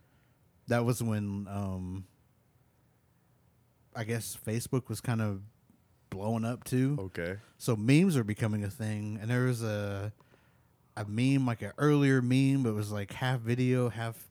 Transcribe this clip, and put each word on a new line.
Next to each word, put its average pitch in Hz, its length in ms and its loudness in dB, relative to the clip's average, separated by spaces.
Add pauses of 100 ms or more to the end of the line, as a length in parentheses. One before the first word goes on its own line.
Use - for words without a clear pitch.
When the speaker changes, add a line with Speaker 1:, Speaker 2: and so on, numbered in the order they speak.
(680)
Speaker 1:
that 120 180 2
was 120 180 0
when, 101 440 -2
um, 95 580 -6 (1900)
I 113 80 -4
guess 113 420 -6
Facebook 117 440 -2
was 110 120 -6
kind 113 200 0
of 101 200 -2 (680)
blowing 110 360 -2
up 117 180 -4
too. 131 360 0
Speaker 2:
Okay. 92 380 -6 (200)
Speaker 1:
So - 180 0
memes 147 420 6
were 120 60 2
becoming 107 400 0
a 101 60 -2
thing, 107 520 -6
and 110 80 -6
there 123 160 2
was 120 180 0
a, 104 480 -4 (840)
a 107 80 -6
meme, 127 400 2
like, 117 160 -2
an 104 160 -8
earlier 139 440 6
meme, 135 420 4
but 117 60 2
it 110 60 0
was, 104 160 -2
like, 101 220 -6
half 131 260 -2
video, 123 500 2
half 113 260 -6 (160)